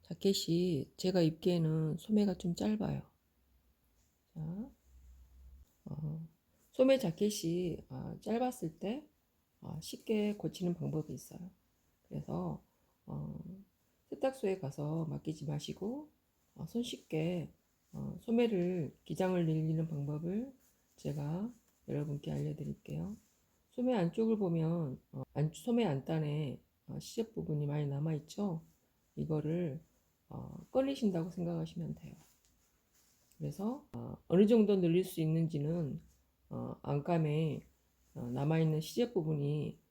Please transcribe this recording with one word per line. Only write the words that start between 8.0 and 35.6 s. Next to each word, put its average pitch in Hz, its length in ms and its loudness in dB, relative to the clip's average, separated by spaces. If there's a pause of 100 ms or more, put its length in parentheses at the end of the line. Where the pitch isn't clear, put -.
짧았을 226 580 -2
때, 233 260 -4 (580)
아, - 200 -8
쉽게 208 540 0
고치는 175 380 -2
방법이 151 380 -2
있어요. - 280 -12 (680)
그래서, 156 540 -4 (440)
어, 147 320 -6 (720)
세탁소에 214 480 -2
가서 151 480 -4
맡기지 143 400 -6
마시고, 214 640 -6 (460)
어, 151 100 -10
손쉽게, 170 840 -4 (400)
어, 139 300 -6
소매를, 185 840 2
기장을 180 420 2
늘리는 160 420 2
방법을 160 640 -2 (440)
제가 151 540 -4 (380)
여러분께 147 440 -4
알려드릴게요. 151 840 -4 (560)
소매 247 220 2
안쪽을 214 440 2
보면, 165 640 0 (120)
어, 135 100 -8 (120)
안, 151 200 2
소매 240 300 2
안단에, 147 760 0 (280)
어, - 120 -8
시접 - 340 -6
부분이 151 320 -2
많이 147 200 0
남아있죠? 160 760 -2 (540)
이거를, 151 640 -2 (480)
어, - 440 -10
꺼내신다고 226 580 2
생각하시면 165 680 -4
돼요. 143 180 -16 (1200)
그래서, 202 540 -6
어, 117 240 -10 (120)
어느 196 180 8
정도 208 340 6
늘릴 175 240 6
수 180 160 -6
있는지는, 160 800 0 (500)